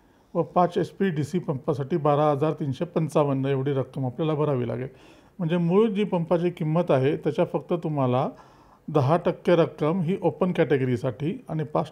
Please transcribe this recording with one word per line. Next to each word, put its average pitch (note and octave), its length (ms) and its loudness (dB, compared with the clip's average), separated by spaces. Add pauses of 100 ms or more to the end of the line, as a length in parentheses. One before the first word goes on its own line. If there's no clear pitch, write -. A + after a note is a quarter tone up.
(340)
व F3 100 0
पाच F3 340 0
एचपी F#3+ 300 -2
डीसी D#3 300 -2
पंपासाठी C#3 580 -4
बारा D3+ 340 2
हजार D3 220 0
तीनशे D3 320 -4
पंचावन्न D3 600 0
एवढी C#3 260 0
रक्कम C3 340 -4
आपल्याला D#3 280 -2
भरावी C#3 340 0
लागेल. A#2+ 200 -6 (500)
म्हणजे E3+ 180 0
मूळ F3+ 320 4
जी G#3 160 -2
पंपाची F3 460 0
किंमत E3+ 400 0
आहे C#3 260 2
त्याच्या E3 280 0
फक्त D3+ 280 -4 (120)
तुम्हाला C#3 440 0 (600)
दहा D3 280 4
टक्के F3 400 0
रक्कम D#3+ 440 2
ही F3 220 0
open F3+ 300 0
कॅटेगरीसाठी C3+ 800 0 (160)
आणि D#3 160 -4
पाच D#3+ 280 -4